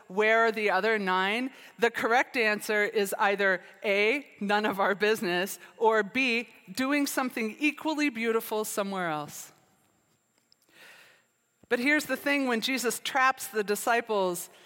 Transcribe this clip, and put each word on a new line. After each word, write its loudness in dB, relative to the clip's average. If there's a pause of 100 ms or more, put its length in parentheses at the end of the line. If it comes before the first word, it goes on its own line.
"Where 4
are 2
the 0
other 2
nine?" 0 (300)
the 4
correct 0
answer 0
is -2
either 2 (220)
A, 2 (140)
"None 2
of 0
our 2
business," 0 (180)
or 4
B, -2 (200)
"Doing 0
something -4
equally -2
beautiful -2
somewhere -4
else." -8 (2250)
But 0
here's 2
the -4
thing, 0
when 0
Jesus -2
traps 0
the -4
disciples -2 (160)